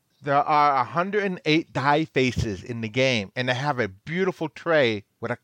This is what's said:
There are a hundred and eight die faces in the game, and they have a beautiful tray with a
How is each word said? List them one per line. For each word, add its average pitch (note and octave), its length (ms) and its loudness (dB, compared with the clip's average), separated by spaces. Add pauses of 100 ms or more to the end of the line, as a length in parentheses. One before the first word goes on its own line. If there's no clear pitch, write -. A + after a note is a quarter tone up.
(220)
There C#3+ 120 -2
are D3 460 4
a B2 40 0
hundred G3 400 -2
and F#3 200 -4
eight D#3 280 0
die D3 340 2
faces A#2 580 -2
in A#2 160 -8
the A2+ 80 -6
game, A#2 480 0
and B2+ 120 -2
they B2+ 60 0
have C#3 240 -2
a A2+ 80 0
beautiful D#3+ 640 -4
tray B2+ 560 0 (160)
with A2+ 100 -6
a A#2+ 140 -4